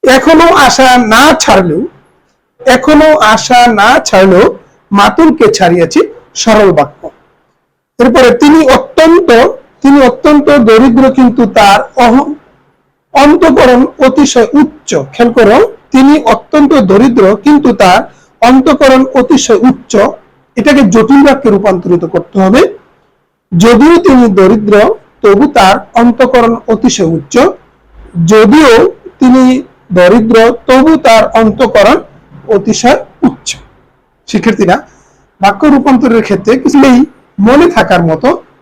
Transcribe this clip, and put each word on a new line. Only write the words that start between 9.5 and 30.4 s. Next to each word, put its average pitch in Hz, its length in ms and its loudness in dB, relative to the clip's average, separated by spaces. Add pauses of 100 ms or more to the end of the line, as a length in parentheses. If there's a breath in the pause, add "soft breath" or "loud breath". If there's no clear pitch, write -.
তিনি 277 200 2
অত্যন্ত 294 560 0
দরিদ্র, 240 540 2
কিন্তু 254 340 0
তার 202 340 0 (160)
অহ-, 247 380 0 (800)
অন্তঃকরণ 277 720 2 (120)
অতিশয় 262 560 0
উচ্চ।" - 420 -4 (180)
খেয়াল 240 180 -2
করো, 240 420 0 (180)
"তিনি 285 320 2
অত্যন্ত 302 500 -2
দরিদ্র, 214 640 0
কিন্তু 277 380 0
তার 190 260 0 (420 soft breath)
অন্তঃকরণ 262 640 2
অতিশয় 254 520 -2
উচ্চ।" - 380 -2 (600)
এটাকে 277 260 0
জটিল 226 440 2
বাক্যে 269 240 0
রূপান্তরিত 185 560 -2
করতে - 340 -8
হবে। 226 380 0 (800)
"যদিও 240 400 2
তিনি 269 300 2
দরিদ্র, 208 680 0 (260)
তবু 208 260 2
তার 196 460 0
অন্তঃকরণ 240 600 0 (120)
অতিশয় 220 380 -2
উচ্চ।" 165 320 -6 (880)
যদিও 226 680 2 (280)
তিনি 254 440 0 (300)
দরিদ্র, 220 440 2 (300)